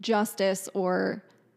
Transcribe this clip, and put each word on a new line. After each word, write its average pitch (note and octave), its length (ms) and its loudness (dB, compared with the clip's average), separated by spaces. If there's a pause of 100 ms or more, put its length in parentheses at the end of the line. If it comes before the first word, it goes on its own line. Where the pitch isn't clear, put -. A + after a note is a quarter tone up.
justice G#3 760 0
or F#3 500 0 (320)